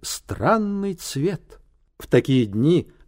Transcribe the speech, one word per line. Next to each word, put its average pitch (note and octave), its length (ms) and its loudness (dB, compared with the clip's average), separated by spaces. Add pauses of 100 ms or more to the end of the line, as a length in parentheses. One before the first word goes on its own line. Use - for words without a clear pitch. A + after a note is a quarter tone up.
странный G3+ 960 -2
цвет. - 680 -6 (380)
В - 80 -18
такие B2+ 400 4
дни B2 440 2 (180)